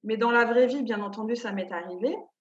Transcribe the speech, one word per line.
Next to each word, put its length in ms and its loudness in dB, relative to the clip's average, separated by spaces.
Mais 120 -2
dans 120 4
la 140 6
vraie 220 6
vie, 160 -2
bien 180 -2
entendu, 340 -4
ça 160 -6
m'est 220 -6
arrivé. 420 -4